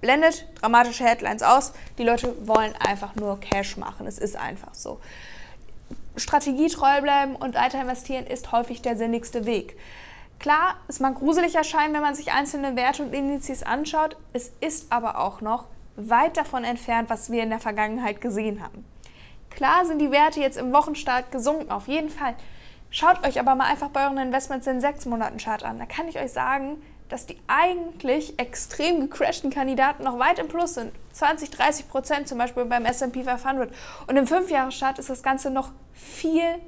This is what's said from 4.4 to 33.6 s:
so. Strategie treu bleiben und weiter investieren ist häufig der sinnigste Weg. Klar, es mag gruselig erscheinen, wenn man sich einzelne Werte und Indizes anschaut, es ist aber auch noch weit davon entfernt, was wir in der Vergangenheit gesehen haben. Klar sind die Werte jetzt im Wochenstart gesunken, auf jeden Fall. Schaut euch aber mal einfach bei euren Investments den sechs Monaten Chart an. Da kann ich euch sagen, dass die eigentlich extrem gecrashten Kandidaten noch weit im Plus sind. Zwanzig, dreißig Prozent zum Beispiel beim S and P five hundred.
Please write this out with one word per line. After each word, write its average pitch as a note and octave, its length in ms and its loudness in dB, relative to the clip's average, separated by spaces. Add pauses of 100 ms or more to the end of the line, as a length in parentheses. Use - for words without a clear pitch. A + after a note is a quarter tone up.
so. - 260 -10 (1160)
Strategie C#4+ 520 2
treu C#4+ 340 4
bleiben C#4 340 2
und B3+ 180 -6
weiter C4 260 0
investieren B3+ 460 -6
ist - 260 -6
häufig A#3 300 -2
der A#3 160 -2
sinnigste A#3 480 -2
Weg. A3 320 -2 (640)
Klar, D#4+ 380 4 (100)
es - 120 -6
mag C4+ 160 2
gruselig E4 380 2
erscheinen, D#4 400 2
wenn D4+ 80 0
man D4 140 2
sich D4 160 -6
einzelne C#4 440 0
Werte C4+ 280 2
und C4+ 100 -6
Indizes C#4 480 -2
anschaut, D#4 560 0 (160)
es B3 180 -2 (100)
ist - 300 0
aber A3+ 280 -2
auch - 220 -2
noch A3 240 -2 (360)
weit A#3 360 4
davon C#4+ 260 -2
entfernt, A#3 460 0
was A3 200 0
wir A3+ 140 0
in A3+ 60 -2
der A3 100 -2
Vergangenheit G#3+ 600 -2
gesehen G#3 420 -2
haben. - 220 -14 (640)
Klar D#4+ 360 4
sind D#4+ 140 0
die D4 120 2
Werte D4 280 6
jetzt C4+ 180 2
im B3 140 -4
Wochenstart C4 580 2
gesunken, C#4 420 0
auf G3+ 180 -6
jeden D4+ 200 0
Fall. C#4 260 -4 (540)
Schaut - 380 4
euch - 100 0
aber C4 180 4
mal C4 100 2
einfach C#4+ 240 0
bei C#4 160 2
euren C#4 120 0
Investments C4 460 0
den C4 160 0
sechs C#4+ 260 0
Monaten A3+ 340 -4
Chart G#3+ 240 -4
an. A3+ 140 -6
Da A#3 80 -10
kann E4 220 -6
ich D#4+ 100 -8
euch B3+ 140 -4
sagen, C4+ 500 -2 (280)
dass A#3+ 160 -4
die - 120 -14 (100)
eigentlich D#4+ 920 0
extrem D4+ 640 -2
gecrashten - 480 -2
Kandidaten C4+ 540 0
noch B3 160 -2
weit D#4 200 4
im D#4 80 -4
Plus E4+ 280 -2
sind. A#3+ 180 -8 (180)
Zwanzig, D#4 380 0
dreißig - 400 0
Prozent C#4+ 400 -2
zum B3+ 80 -6
Beispiel B3 260 0
beim A#3+ 220 0
S B3 180 0
and B3+ 80 -2
P B3+ 120 -6
five B3 200 -2
hundred. C4+ 300 -2 (340)